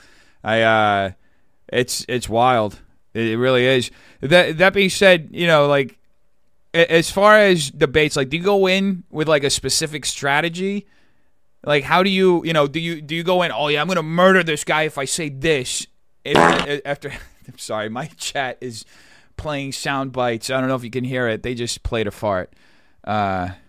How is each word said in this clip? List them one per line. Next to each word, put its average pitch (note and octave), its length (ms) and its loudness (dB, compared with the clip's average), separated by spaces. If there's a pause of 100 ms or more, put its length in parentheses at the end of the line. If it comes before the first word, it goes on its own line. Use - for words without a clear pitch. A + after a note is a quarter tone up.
(440)
I, A2+ 180 0
uh, G#2 500 2 (600)
it's, - 380 -4
it's B2 180 -4
wild. A2+ 540 0 (320)
It, A2+ 160 -2
it A2 80 -2
really B2+ 280 2
is. C3 260 2 (280)
That, D#3+ 380 2
that F#3 160 4
being G3 160 2
said, F3+ 420 4
you F3 160 -2
know, D3+ 200 6
like, C#3 300 0 (760)
a-, E3 160 4
as E3 200 4
far G#3 280 6
as F3+ 340 4
debates, D3+ 440 0
like, C#3 140 -2
do D3+ 80 -4
you F3 60 -6
go G3 240 4
in F#3+ 420 0
with, D3+ 180 -4
like, D3+ 160 2
a C#3 60 2
specific D3 560 -4
strategy? E3+ 800 -4 (800)
Like, D3 180 0
how E3 200 2
do G3 80 0
you, F#3 340 2
you E3 80 -2
know, D3 140 2
do C#3+ 120 -6
you, E3 220 -8
do D3+ 140 -10
you E3+ 80 -6
go F3+ 180 0
in, E3 100 -2
"Oh C#3+ 180 -2
yeah, D3 120 0
I'm D#3+ 60 -4
gonna F3+ 160 -2
murder F3+ 400 4
this D#3 200 -4
guy D#3 200 0
if D3 160 -6
I C#3 60 -4
say D3+ 240 -6
this"? C3+ 580 -4 (360)
If, D3 140 0
a-, D3 500 2
after, C#3+ 220 -8
<laughs> - 400 -20
I'm - 80 -20
sorry, G#2+ 320 -8
my B2 160 -10
chat - 560 -8
is A#2+ 240 -12 (500)
playing C#3 360 -8
sound C3+ 400 -6
bites. A#2+ 380 -2
I C3 100 -2
don't C3 100 0
know C3+ 60 0
if B2 80 -6
you A2+ 80 -12
can B2+ 120 -4
hear B2+ 240 -2
it. A2 140 -4
They B2 140 -6
just A#2 260 -8
played A2+ 240 -2
a G2+ 60 -4
fart. G2 420 -4 (500)
Uh, F#2+ 460 -2 (200)